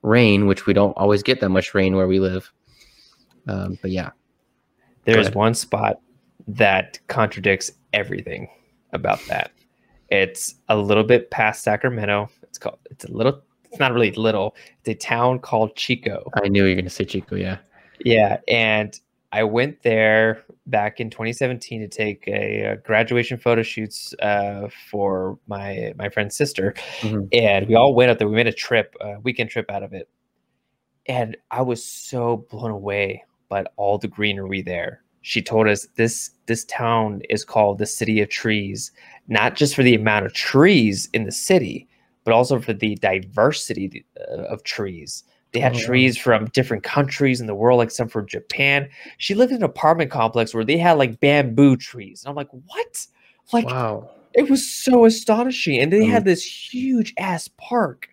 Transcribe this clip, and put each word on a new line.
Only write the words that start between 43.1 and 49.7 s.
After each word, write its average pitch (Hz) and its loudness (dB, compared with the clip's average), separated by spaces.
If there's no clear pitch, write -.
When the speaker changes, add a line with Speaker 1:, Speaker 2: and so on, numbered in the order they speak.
Speaker 2:
uh, - -10
of - -12
trees. 90 -10
They 117 -2
had 127 2
Speaker 1:
Oh, 120 -4
wow. 117 -4
Speaker 2:
trees 127 4
from 110 2
different 120 -2
countries 135 0
in 113 -8
the 104 -6
world, 120 4
like, 117 2
some 120 -4
from 104 -6
Japan. 139 -2
She - -6
lived 240 2
in 254 -4
an 214 0
apartment 160 2